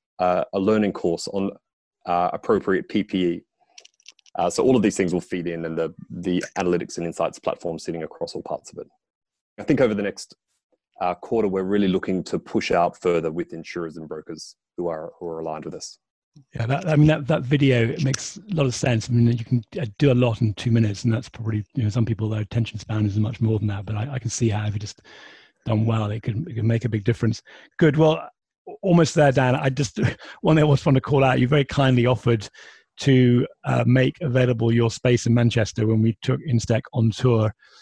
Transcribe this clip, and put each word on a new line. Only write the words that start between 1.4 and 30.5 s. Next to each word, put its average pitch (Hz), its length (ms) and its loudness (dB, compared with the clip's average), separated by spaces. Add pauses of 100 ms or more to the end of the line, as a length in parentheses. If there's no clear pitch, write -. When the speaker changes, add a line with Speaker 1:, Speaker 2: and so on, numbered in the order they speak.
Speaker 1:
uh, 87 280 0
appropriate 95 560 -2
P 104 140 -2
P 92 220 -2
E. 85 160 -2 (960)
Uh, 87 120 0
so 113 140 0
all 131 120 4
of 117 60 2
these 101 160 0
things 90 160 0
will 90 80 -2
feed 87 260 -8
in, 82 180 -8
and 82 120 -6
the, 82 160 -4 (160)
the 90 340 -4 (140)
analytics 90 400 -2
and 85 80 -6
insights 82 340 -4
platform - 400 -6
sitting 82 240 -8
across - 320 -10
all 80 80 -10
parts - 300 -10
of - 60 -14
it. - 80 -14 (720)
I 104 40 -12
think 147 160 0
over 120 140 2
the 101 100 -2
next, - 320 -8 (640)
uh, 90 160 -2
quarter, 110 320 -2
we're 95 160 -2
really 101 260 0
looking 92 360 -2
to 90 140 -6
push - 320 -4
out 87 300 0
further 82 300 0
with 85 220 -8
insurers 82 440 -10
and 80 100 -14
brokers 78 480 -14 (220)
who 87 100 -4
are, 82 320 -8
who 87 80 -10
are 80 120 -8
aligned 78 260 -8
with 80 80 -10
us. - 260 -16 (540)
Speaker 2:
Yeah, 117 120 -6
that, 127 220 -4
I 156 80 0
mean, 151 120 6
that, 151 200 2
that 156 160 -2
video, 127 460 2
it 139 140 -4
makes - 340 -6
a 208 180 -8
lot 151 100 0
of 123 100 -2
sense. 120 340 -2
I 123 40 0
mean, 117 240 4
you 113 80 -8
can, 120 180 -2 (160)
uh, 151 60 -4 (120)
do 139 140 6
a - 20 4
lot 123 280 2
in 107 120 0
two - 180 -4
minutes, 113 320 2
and 113 100 2
that's 113 160 -6
probably, 107 360 -6 (100)
you 123 80 -2
know, 107 60 2
some 117 160 0
people, 110 240 -4
their 107 120 -4
attention 110 380 -4
span 107 260 -2
is 104 120 -2
much 107 240 -2
more 110 180 2
than 107 100 -2
that, 101 160 -8
but 107 100 -6
I, 127 180 -6
I 127 60 -6
can 113 100 -6
see 113 200 0
how 104 160 -2
if 104 80 -2
you 104 60 -4
just 101 220 -12 (640)
done 110 200 0
well, 110 260 0
it 107 120 -8
could, 117 240 -4
it - 60 -14
could 110 120 -4
make 113 200 0
a 120 40 -2
big 107 140 -2
difference. 110 380 0 (360)
Good. 151 200 4
Well, 156 160 6 (540)
a-, - 40 -14 (100)
almost 170 340 4
there, 147 160 6
Dan. 127 240 4
I 139 140 -2
just, 135 300 -4 (220)
<laughs> - 200 -20
one 160 140 4